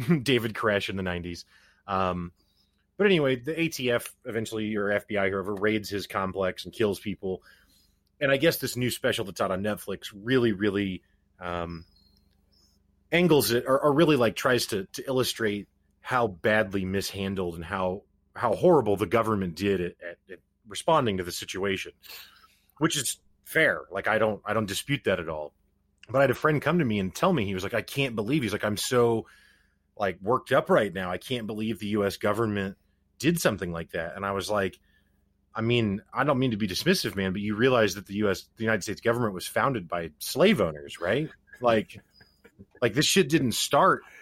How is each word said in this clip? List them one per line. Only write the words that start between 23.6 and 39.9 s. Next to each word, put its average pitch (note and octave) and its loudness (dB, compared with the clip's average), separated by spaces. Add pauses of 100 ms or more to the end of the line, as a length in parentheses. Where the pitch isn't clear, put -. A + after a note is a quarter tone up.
Like, G2 -4
I G#2+ 4
don't, G#2+ 0
I G#2 -2
don't A2 0
dispute A2 -4
that F#2+ 2
at D#2+ -6
all. D2+ -8 (560)
But B2 0
I - 6
had C#3+ 4
a - -2
friend D3+ 0
come E3 2
to D3 2
me G#2+ 0
and F#2 -2
tell F#3 2
me, A#2 0
he G2 -4
was F#2 -4
like, G2 -6
"I A2 0
can't C3+ -4
believe," A#2 0
he's G2+ -2
like, G#2 -4
"I'm G#2 0
so, A#2 2 (720)
like, F#2+ -2
worked A#2+ 0
up D3+ 2
right A2 4
now. F#2 -4
I F#2 -4
can't A#2 -6
believe A2 -4
the G#2+ -8 (120)
U G2+ 2
S F#2+ 0
government G#2 0 (420)
did E3 0
something F#2 -2
like E2 -10
that." E2 -6
And G2 -6
I G2 -2
was G2 -4
like, G2 -2 (720)
"I A2 -8
mean, A2+ 0 (120)
I B2+ 0
don't C#3 2
mean C3 0
to G#2 -4
be G#2 -2
dismissive, F#2+ -2
man, F#2+ -2
but G2+ -6
you G#2 -4
realize A2+ 4
that G2+ -12
the G2 -12 (100)
U G2+ 4
S, - -2
the A2+ -10
United A2 0
States G2 -8
government A#2 0
was F2 -10
founded A2+ -2
by E2+ -6